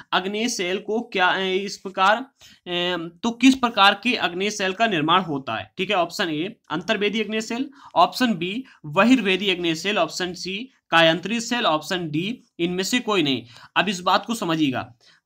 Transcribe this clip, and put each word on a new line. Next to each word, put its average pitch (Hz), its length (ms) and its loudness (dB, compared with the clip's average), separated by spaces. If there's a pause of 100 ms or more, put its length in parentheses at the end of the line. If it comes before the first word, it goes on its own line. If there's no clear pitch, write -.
(120)
अग्नेय 202 360 -2
सेल 190 300 -4
को 214 240 -4
क्या, 185 320 0
ए, 190 200 0
इस 196 240 -4
प्रकार, 196 460 0 (420)
ए, 175 300 -2 (260)
तो 233 100 -2
किस 262 240 6
प्रकार 208 460 4
के 240 140 0
अग्नेय 180 340 -2
सेल 190 220 -2
का 226 140 2
निर्माण 175 360 2
होता 135 340 -4
है? 98 200 -8
ठीक 190 140 -4
है, 202 60 0
ऑप्शन 170 340 -2
ए 156 240 -6 (160)
अंतर्वेदी 202 520 -2
अग्नेय 220 180 -4
सेल, 240 280 -6 (280)
ऑप्शन 226 380 2
बी 185 300 -6 (220)
बहिर्वेदी 196 640 4
अग्नेय 170 240 0
सेल, 196 240 -2
ऑप्शन 175 360 -2
सी 190 220 -8 (340)
कायांतरित 165 520 4
सेल, 240 240 -2
ऑप्शन 165 440 -2
डी 180 280 -4 (220)
इनमें 180 240 -2
से 247 160 -2
कोई 208 220 0
नहीं। 131 200 0 (340)
अब 175 120 2
इस 180 140 -4
बात 190 240 0
को 233 80 -4
समझिएगा, 156 540 -2 (380)